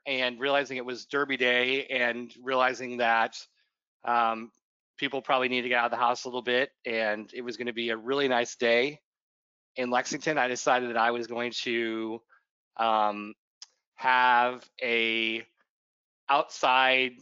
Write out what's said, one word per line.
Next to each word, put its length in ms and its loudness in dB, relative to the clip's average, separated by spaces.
and 340 -2
realizing 380 0
it 60 -6
was 200 -8
Derby 320 -2
Day 500 2
and 460 -2
realizing 560 0
that, 380 2
um, 460 0
people 240 -4
probably 280 0
need 140 0
to 60 -6
get 120 2
out 60 2
of 40 -2
the 80 -2
house 260 0
a 40 -8
little 120 -6
bit, 300 0
and 480 -2
it 80 -10
was 160 -8
gonna 160 -6
be 160 -4
a 60 -2
really 320 -2
nice 280 0
day 440 2
in 140 -2
Lexington, 480 -2
I 100 2
decided 400 0
that 80 -4
I 140 2
was 160 -4
going 240 -6
to, 580 -4
um, 560 0
have 720 2
a 600 -2
outside 920 2